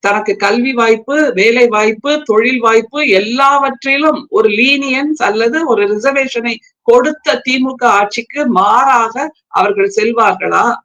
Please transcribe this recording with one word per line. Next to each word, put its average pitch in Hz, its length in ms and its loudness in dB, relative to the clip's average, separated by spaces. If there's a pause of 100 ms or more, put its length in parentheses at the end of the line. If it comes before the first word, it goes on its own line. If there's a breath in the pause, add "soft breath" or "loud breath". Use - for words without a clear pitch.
தனக்கு 208 320 -2
கல்வி 233 360 -2
வாய்ப்பு, 226 440 -2 (160)
வேலை 226 360 2
வாய்ப்பு, 220 420 0 (120)
தொழில் 240 380 0
வாய்ப்பு 226 400 0 (120)
எல்லாவற்றிலும் 269 1080 0 (100)
ஒரு 220 220 2
லீனியன்ஸ் 277 720 -2
அல்லது 226 440 0
ஒரு 220 200 0
ரிசர்வேஷனை 240 680 -2 (340 soft breath)
கொடுத்த 262 560 2
திமுக 254 460 -2
ஆட்சிக்கு 208 600 -2
மாறாக 233 760 0 (240)
அவர்கள் 196 460 0
செல்வார்களா? 190 680 0 (200)